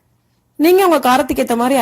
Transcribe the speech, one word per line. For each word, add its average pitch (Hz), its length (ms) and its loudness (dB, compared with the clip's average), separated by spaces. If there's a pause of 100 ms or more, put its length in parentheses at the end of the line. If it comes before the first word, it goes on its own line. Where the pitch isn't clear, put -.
(640)
நீங்க 370 240 2
உங்க 294 220 0
காரத்துக்கு 262 360 -2
ஏத்த 233 180 -2
மாதிரி 269 160 0